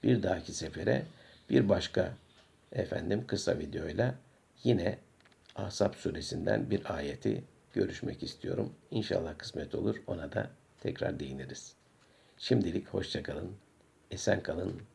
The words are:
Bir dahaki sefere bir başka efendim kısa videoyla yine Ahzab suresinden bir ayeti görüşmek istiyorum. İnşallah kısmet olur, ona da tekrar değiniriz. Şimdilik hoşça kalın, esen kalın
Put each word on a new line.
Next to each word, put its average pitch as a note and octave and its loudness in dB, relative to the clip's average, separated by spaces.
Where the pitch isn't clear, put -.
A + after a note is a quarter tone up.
Bir A2 6
dahaki F2+ 0
sefere - 0
bir G#2+ 6
başka - 2
efendim F#2+ -2
kısa E2+ 0
videoyla D#2+ 0
yine G2 4
Ahzab G2+ 2
suresinden - 0
bir G#2 0
ayeti - -2
görüşmek - -2
istiyorum. - -4
İnşallah - -2
kısmet - -8
olur, G#2+ 0
ona E2 -6
da - -2
tekrar - -2
değiniriz. C2+ -8
Şimdilik G2 2
hoşça - -2
kalın, F2+ -6
esen F#2+ 2
kalın F#2 -4